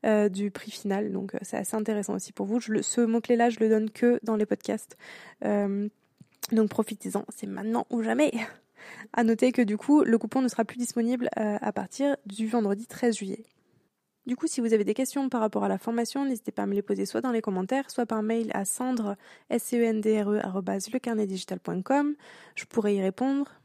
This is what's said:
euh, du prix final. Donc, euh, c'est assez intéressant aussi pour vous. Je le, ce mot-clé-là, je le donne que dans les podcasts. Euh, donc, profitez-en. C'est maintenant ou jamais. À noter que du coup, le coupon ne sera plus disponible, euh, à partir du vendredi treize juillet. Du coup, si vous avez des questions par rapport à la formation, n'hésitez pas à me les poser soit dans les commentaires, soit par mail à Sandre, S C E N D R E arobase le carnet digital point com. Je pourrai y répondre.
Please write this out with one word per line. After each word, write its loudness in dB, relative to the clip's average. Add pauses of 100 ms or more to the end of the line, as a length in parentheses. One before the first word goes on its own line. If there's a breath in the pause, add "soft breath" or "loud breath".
euh, 4
du -2
prix -14
final. -4
Donc, -6
euh, -4
c'est -8
assez -4
intéressant -2
aussi -8
pour -4
vous. 0
Je -6
le, 2
ce 0
mot-clé-là, 4
je -2
le 4
donne 4
que 4
dans 0
les 2
podcasts. -4 (480 loud breath)
Euh, 0 (640)
donc, 6
profitez-en. -2 (100)
C'est -10
maintenant -4
ou -2
jamais. 2 (840 loud breath)
À 4
noter 4
que 2
du 2
coup, 6
le 6
coupon 0
ne 2
sera 0
plus -14
disponible, -2
euh, 0
à -2
partir -2 (120)
du -4
vendredi 0
treize 0
juillet. -8 (840)
Du -2
coup, -4
si -2
vous 4
avez 6
des 0
questions -2
par 0
rapport 0
à 2
la 2
formation, -2
n'hésitez -4
pas -6
à -2
me -2
les 0
poser -2
soit -4
dans -2
les 0
commentaires, -2
soit -2
par -2
mail -2
à -2
Sandre, -2 (340 loud breath)
S 0
C 0
E 6
N 2
D 2
R 0
E 2
arobase -4
le -2
carnet -2
digital -6
point -4
com. 2 (400 loud breath)
Je -8
pourrai 0
y 0
répondre. -2